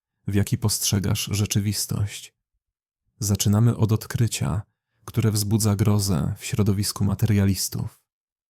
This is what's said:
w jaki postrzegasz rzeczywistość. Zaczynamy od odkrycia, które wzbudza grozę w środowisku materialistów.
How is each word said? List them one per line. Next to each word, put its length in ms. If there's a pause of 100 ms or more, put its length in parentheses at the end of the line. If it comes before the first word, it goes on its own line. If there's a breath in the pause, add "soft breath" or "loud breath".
(280)
w 60
jaki 240
postrzegasz 760
rzeczywistość. 1040 (840)
Zaczynamy 580
od 140
odkrycia, 680 (440)
które 260
wzbudza 440
grozę 640
w 80
środowisku 580
materialistów. 1000 (480)